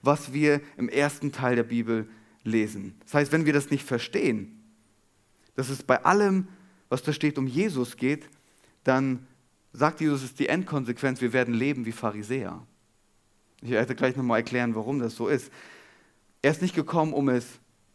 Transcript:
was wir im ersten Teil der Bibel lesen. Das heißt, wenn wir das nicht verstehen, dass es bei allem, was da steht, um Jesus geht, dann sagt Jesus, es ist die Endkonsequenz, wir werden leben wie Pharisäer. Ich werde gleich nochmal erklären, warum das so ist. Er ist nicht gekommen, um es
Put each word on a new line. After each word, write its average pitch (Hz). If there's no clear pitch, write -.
was 143
wir 147
im 123
ersten 143
Teil 123
der 117
Bibel 113
lesen. 107
Das -
heißt, 143
wenn 160
wir 151
das 143
nicht 139
verstehen, -
dass 131
es 135
bei -
allem, 190
was 127
da 156
steht, 147
um 131
Jesus 131
geht, 143
dann 131
sagt 147
Jesus, 147
es 131
ist -
die 147
Endkonsequenz, 135
wir 120
werden 123
leben 127
wie 113
Pharisäer. 107
Ich 117
werde 120
gleich 127
nochmal 120
erklären, 117
warum 113
das 117
so 117
ist. -
Er 139
ist 151
nicht 180
gekommen, 160
um 139
es 123